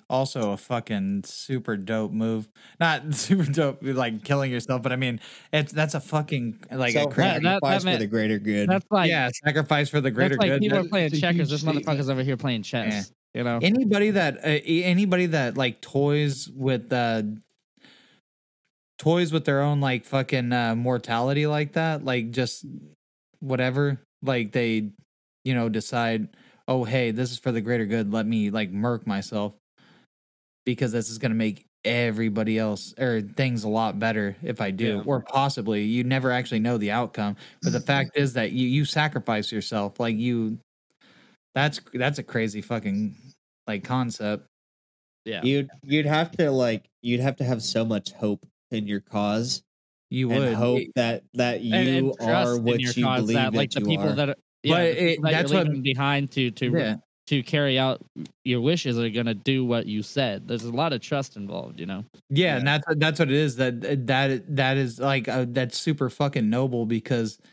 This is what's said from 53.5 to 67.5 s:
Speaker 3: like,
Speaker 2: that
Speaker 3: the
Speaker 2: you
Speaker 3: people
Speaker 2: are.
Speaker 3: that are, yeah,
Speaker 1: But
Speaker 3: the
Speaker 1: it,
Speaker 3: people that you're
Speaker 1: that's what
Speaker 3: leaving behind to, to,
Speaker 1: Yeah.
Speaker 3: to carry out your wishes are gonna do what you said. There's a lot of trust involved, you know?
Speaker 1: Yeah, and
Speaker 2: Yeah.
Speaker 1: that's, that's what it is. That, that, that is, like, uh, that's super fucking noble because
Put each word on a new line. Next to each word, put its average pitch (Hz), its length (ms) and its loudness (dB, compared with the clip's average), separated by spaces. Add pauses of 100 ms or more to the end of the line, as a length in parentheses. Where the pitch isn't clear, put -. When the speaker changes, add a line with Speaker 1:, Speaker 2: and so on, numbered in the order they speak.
Speaker 3:
like, 110 180 2
Speaker 2:
that - 140 -2
Speaker 3:
the 104 40 0
Speaker 2:
you 156 80 2
Speaker 3:
people - 140 0
Speaker 2:
are. 139 40 0
Speaker 3:
that 139 160 0
are, - 40 -4 (280)
yeah, 156 120 4
Speaker 1:
But 175 80 4
Speaker 3:
the 170 60 4
Speaker 1:
it, 170 200 2
Speaker 3:
people 156 140 0
that 160 80 4
you're 160 100 4
Speaker 1:
that's 175 120 2
what 180 140 4
Speaker 3:
leaving 139 160 0
behind 139 480 0
to, 127 200 0
to, 127 260 -2
Speaker 1:
Yeah. 110 180 0 (320)
Speaker 3:
to 139 160 0
carry 139 360 2
out 131 220 0 (420)
your 123 160 2
wishes 131 400 0
are 117 100 0
gonna 117 260 -2
do 131 280 0
what 117 220 0
you 104 180 -4
said. 104 440 -4
There's 110 180 -4
a 120 60 -6
lot 151 200 0
of 123 100 -2
trust 139 360 -6
involved, 98 420 -10
you 85 60 -8
know? 95 180 -8 (260)
Speaker 1:
Yeah, 147 280 2
and 127 80 0
Speaker 2:
Yeah. 143 140 2
Speaker 1:
that's, 151 200 -2
that's 156 200 2
what 156 100 4
it 135 60 2
is. 147 220 2
That, 123 500 -2
that, 135 480 0
that 135 220 2
is, 120 220 -2
like, 131 300 0
uh, 127 180 0
that's 120 300 -2
super 147 320 0
fucking 139 400 0
noble 123 360 2
because 113 520 0 (160)